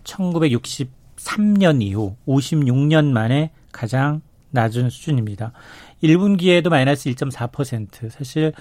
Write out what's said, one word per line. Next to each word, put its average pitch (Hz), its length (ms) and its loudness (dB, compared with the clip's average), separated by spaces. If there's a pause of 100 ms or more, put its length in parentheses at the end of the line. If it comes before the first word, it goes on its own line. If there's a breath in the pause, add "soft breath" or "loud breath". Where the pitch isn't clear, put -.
천구백육십삼 165 1500 -2
년 165 260 4
이후 101 340 -4 (100)
오십육 139 480 0 (140)
년 151 240 4
만에 127 400 0 (220 soft breath)
가장 135 480 -2 (300)
낮은 120 380 0
수준입니다. 110 600 -4 (480 loud breath)
일 160 180 4
분기에도 180 520 2
마이너스 139 400 2
일 123 60 -2
점 139 140 -4
사 120 180 -6
퍼센트. 113 640 -8
사실 156 520 -4